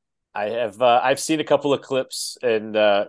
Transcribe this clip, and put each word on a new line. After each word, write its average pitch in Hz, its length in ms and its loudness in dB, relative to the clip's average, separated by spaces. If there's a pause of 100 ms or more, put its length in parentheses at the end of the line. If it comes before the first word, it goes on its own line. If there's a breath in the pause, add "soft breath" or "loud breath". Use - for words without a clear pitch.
(340)
I 104 160 -6
have, 113 300 -6
uh, 120 220 6
I've 135 180 0
seen 160 200 -2
a 151 40 -6
couple 143 280 0
of 127 100 0
clips, - 600 -6
and, 110 340 -2
uh, 104 320 2